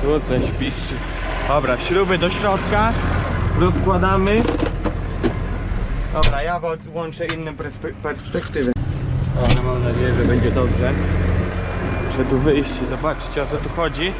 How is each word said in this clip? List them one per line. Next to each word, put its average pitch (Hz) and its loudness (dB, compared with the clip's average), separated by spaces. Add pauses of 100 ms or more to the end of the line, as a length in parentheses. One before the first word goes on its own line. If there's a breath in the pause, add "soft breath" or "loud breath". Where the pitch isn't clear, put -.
Tu 151 4
coś 127 0 (180)
piszczy. 135 -4 (540)
Dobra, 131 4
śruby 180 2
do 170 2
środka. 208 2 (680)
Rozkładamy. 190 4 (1700)
Dobra, 147 2
ja 170 -2
wo-, 160 -2
włączę 165 -8
inne 160 -6
perspe-, 147 -8 (100)
perspektywy. 147 -4 (720)
O, 123 4
no - 2
mam 123 0
nadzieję, 123 2
że 120 2
będzie 120 2
dobrze. 127 2 (1120)
Muszę 127 0
tu 135 2
wyjść 139 4 (140)
i - -2
zobaczyć, 131 -4
o 139 0
co 143 -4
tu 147 -4
chodzi. 165 -2